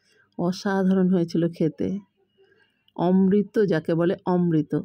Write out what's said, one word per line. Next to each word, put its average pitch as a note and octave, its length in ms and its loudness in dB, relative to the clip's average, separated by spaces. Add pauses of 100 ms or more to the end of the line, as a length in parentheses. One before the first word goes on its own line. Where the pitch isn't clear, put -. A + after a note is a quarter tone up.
(380)
অসাধারণ F#3+ 720 0
হয়েছিল E3+ 400 0
খেতে। D#3+ 400 -4 (1080)
অমৃত F#3+ 580 2 (100)
যাকে D#3+ 300 -2
বলে E3+ 200 0 (100)
অমৃত। E3+ 480 0 (120)